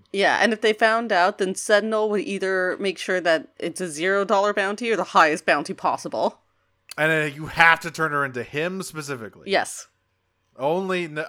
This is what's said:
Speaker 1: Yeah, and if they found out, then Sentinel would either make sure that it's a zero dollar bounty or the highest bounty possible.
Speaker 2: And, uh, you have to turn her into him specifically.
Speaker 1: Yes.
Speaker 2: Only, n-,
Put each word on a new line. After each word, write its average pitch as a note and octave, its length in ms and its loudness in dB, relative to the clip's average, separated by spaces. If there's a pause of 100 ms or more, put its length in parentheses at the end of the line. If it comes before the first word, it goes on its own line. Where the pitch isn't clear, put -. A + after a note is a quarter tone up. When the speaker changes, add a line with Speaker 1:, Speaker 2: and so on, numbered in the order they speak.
(120)
Speaker 1:
Yeah, F3 280 2
and A3 120 4
if A3 80 -4
they A3 120 2
found A3+ 400 0
out, F#3 260 2
then F#3+ 180 -2
Sentinel G#3+ 540 2
would G#3 100 0
either F#3+ 580 -2
make F#3+ 180 -4
sure F#3 240 -2
that E3 280 2 (100)
it's E3 220 -6
a F#3 80 -6
zero F#3 360 0
dollar G3+ 300 2
bounty G#3 360 -4
or G#3+ 60 2
the F3 80 -2
highest E3 400 4
bounty D#3+ 300 0
possible. C#3 640 -2 (560)
Speaker 2:
And, D3+ 160 0
uh, D3+ 220 -2
you D3+ 120 -12
have E3 340 6
to E3+ 100 -8
turn D#3 220 -4
her C#3+ 120 -2
into B2+ 200 -6
him F3 380 -6
specifically. C3+ 680 -10
Speaker 1:
Yes. - 380 -2 (680)
Speaker 2:
Only, F3+ 480 -2
n-, D3+ 240 -8